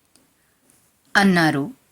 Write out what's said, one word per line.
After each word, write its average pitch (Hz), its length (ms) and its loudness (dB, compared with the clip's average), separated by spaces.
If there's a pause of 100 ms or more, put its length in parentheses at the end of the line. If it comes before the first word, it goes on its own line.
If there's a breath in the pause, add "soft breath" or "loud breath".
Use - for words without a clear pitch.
(1160)
అన్నారు." 170 560 0 (200)